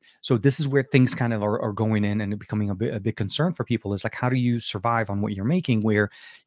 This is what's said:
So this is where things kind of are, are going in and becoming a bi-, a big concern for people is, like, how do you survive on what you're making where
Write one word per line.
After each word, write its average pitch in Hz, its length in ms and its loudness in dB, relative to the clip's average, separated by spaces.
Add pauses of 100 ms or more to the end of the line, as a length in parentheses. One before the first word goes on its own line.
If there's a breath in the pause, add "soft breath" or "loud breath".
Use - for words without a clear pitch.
(220 soft breath)
So 123 160 2
this 139 220 4
is 143 80 -2
where 135 160 2
things 127 300 4
kind 117 200 0
of 104 100 -2
are, 104 180 0
are 110 100 -2
going 107 320 2
in 104 160 0
and 104 200 -4
becoming 104 320 -4
a 95 40 -4
bi-, 110 120 -2
a 117 120 -4
big 107 160 -4
concern 151 380 -2
for 120 100 -6
people 104 300 -4
is, 98 100 -4
like, - 120 -6
how 123 120 -2
do 131 100 0
you 120 220 0
survive 113 500 0
on 101 120 -2
what 107 120 -2
you're 95 120 -6
making 139 360 0
where 104 280 2 (380 loud breath)